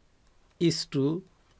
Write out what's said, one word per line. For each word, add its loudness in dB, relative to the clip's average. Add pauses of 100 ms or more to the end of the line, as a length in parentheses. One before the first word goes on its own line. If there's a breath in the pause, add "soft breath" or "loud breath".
(680)
ইজ 0 (140)
টু 0 (560)